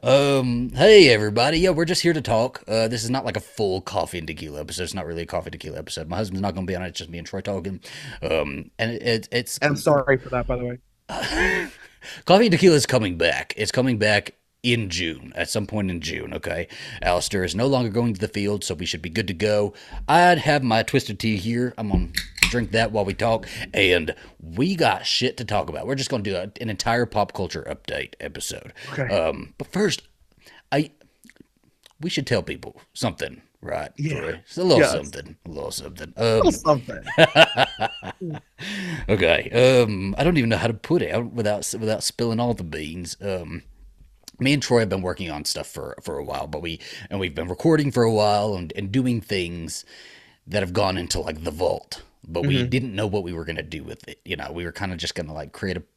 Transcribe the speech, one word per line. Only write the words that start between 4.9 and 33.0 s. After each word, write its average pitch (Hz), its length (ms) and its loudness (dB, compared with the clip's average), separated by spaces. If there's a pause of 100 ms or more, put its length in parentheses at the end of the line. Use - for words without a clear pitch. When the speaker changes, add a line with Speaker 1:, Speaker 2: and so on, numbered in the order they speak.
Speaker 1:
not 92 140 -4
really 85 160 -6
a - 20 -6
coffee 85 220 -6
and 80 60 -10
tequila - 260 -10
episode. 80 280 -10
My 87 100 -4
husband's 95 240 -4
not 98 140 -2
gonna 92 120 -4
be 95 80 -2
on 90 80 -6
it. 90 60 -8
It's 82 100 -10
just 78 100 -12
me 85 100 -12
and 80 60 -12
Troy - 160 -8
talking. 98 380 -6 (420)
Um, 76 560 -2
and 113 140 -2
it, 117 120 -6
it, 113 280 0
it's 120 280 -4
Speaker 2:
And 147 120 4
I'm 143 60 2
sorry 139 400 4
for 127 120 -10
that, 123 180 -2
by 127 100 0
the 123 80 -6
way. 123 140 -8 (300)
Speaker 1:
<laughs> - 600 -2 (560)
Coffee 202 200 8
and 214 60 4
tequila 170 240 8
is 139 100 4
coming 101 320 0
back. 80 400 0
It's 104 140 -2
coming 127 260 2
back 104 380 2 (280)
in 117 260 0
June, 82 460 -4
at 85 140 -4
some 107 180 -2
point 104 220 -2
in 87 100 -4
June, 78 340 -8
okay? 85 340 -6 (340)
Alistair 92 420 2
is 87 120 -2
no 117 120 2
longer 127 220 2
going 117 240 2
to 90 60 -6
the 104 80 -2
field, 101 360 -2
so 90 120 -4
we 82 100 -6
should 82 160 -6
be 85 80 -8
good 82 180 -2
to 98 60 -4
go. 104 400 2 (340)
I'd 175 300 8
have 147 260 2
my 113 200 4
twisted 113 360 -2
tea 110 180 0
here. 117 400 -2
I'm 107 120 -4
gonna 87 200 2 (400)
drink 117 220 -2
that 110 220 2
while 107 100 2
we 98 100 -2
talk. 113 320 0 (280)
And 90 420 4 (240)
we 113 360 -2
got 123 300 2
shit - 320 -2
to 120 80 -6
talk 92 240 -2
about. 76 160 -8
We're 127 100 -2
just 135 140 -6
gonna 120 140 -2
do 98 120 -4
a, 92 140 -6 (120)
an 117 80 -4
entire 117 360 0
pop 104 280 0
culture 87 360 -6
update - 520 -8
episode. - 500 -10 (220)
Speaker 2:
Okay. 127 200 -2
Speaker 1:
Um, 80 440 -2
but - 100 -10
first, 196 360 0 (680)
I, 147 200 0 (1080)
we 165 100 -6
should 147 180 -4
tell 107 160 2
people - 360 -10 (140)
something, - 480 -4 (200)